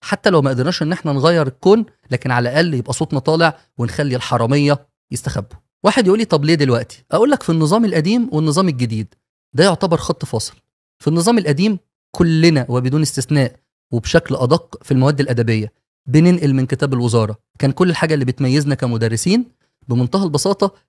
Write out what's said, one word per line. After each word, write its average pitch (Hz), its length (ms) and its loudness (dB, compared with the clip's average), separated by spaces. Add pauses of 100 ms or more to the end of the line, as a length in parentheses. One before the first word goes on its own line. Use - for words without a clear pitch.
حتى - 280 -4
لو 165 120 4
ما 135 80 0
قدرناش 131 340 -2
إن 151 80 -2
إحنا 165 220 -4
نغير 151 340 2
الكون، 208 380 2 (260)
لكن 127 200 -4
على 120 180 0
الأقل 156 240 0
يبقى 123 200 -4
صوتنا - 260 -4
طالع 160 380 0 (200)
ونخلي 131 380 -4
الحرامية 139 720 0 (240)
يستخبوا. - 460 -10 (260)
واحد 214 240 2
يقول 202 120 2
لي: 226 60 -2
"طب 147 200 0
ليه 165 100 2
دلوقتي؟" 127 560 -2
أقول 220 200 2
لك: 269 120 0
في - 80 -2
النظام 165 340 2
القديم 196 460 0
والنظام 156 380 0
الجديد 113 440 -4 (400)
ده 139 100 4
يعتبر 175 340 2
خط - 280 -6
فاصل. - 280 -8 (460)
في - 80 -6
النظام 170 300 2
القديم 180 420 0 (320)
كلنا 160 580 2
وبدون 127 320 0
استثناء 139 540 -2 (360)
وبشكل 131 440 0
أدق 127 480 -2
في - 80 -8
المواد 139 280 2
الأدبية 113 540 -2 (320)
بننقل 160 480 4
من 131 120 0
كتاب 135 280 -4
الوزارة، 113 440 0 (220)
كان 135 120 0
كل 175 240 -2
حاجة 160 180 -2
اللي 139 120 -2
بتميزنا 139 500 0
كمدرسين 120 840 -2 (320)
بمنتهى 123 340 0
البساطة 190 500 -2 (160)